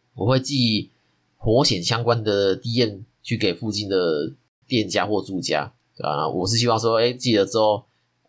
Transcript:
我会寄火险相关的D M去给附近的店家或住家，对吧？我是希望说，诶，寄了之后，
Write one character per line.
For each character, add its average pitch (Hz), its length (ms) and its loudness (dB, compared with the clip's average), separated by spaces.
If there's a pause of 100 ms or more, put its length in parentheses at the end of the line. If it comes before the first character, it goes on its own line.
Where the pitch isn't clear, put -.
(140)
我 95 120 -2
会 131 120 4
寄 127 520 0 (460)
火 117 280 4
险 92 180 0
相 117 220 -2
关 117 180 0
的 101 320 2
D 117 300 -4
M 98 160 -8 (200)
去 - 160 -4
给 95 160 0
附 107 200 -6
近 104 160 -6
的 85 440 0 (360)
店 107 200 0
家 90 160 0
或 101 160 -2
住 95 200 -6
家， 76 320 -2 (240)
对 - 80 -12
吧？ 73 240 -2
我 87 180 -2
是 113 100 0
希 120 120 0
望 113 100 2
说， 113 200 0
诶， 120 140 2
寄 123 240 0
了 98 80 4
之 107 140 -2
后， 107 240 2 (460)